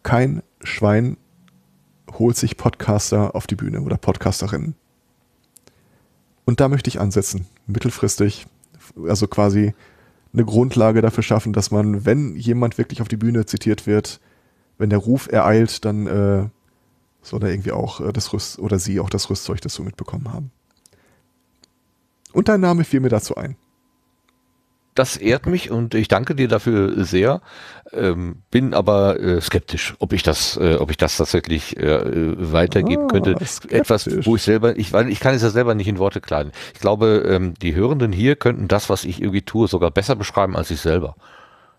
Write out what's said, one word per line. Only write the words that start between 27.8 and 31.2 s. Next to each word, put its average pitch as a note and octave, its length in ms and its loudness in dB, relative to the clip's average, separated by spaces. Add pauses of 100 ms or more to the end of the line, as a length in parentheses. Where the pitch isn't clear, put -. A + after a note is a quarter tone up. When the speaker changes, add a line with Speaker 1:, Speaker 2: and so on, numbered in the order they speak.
Speaker 2:
Ähm, F2 580 -2
bin B2+ 240 2
aber, G2 460 4
äh, F2 200 2
skeptisch, - 580 -4
ob - 140 -4
ich F#2+ 100 -2
das, - 360 -2
äh, E2 180 4
ob D2 140 0
ich D2+ 60 -2
das E2 200 0
tatsächlich, D#2+ 600 -2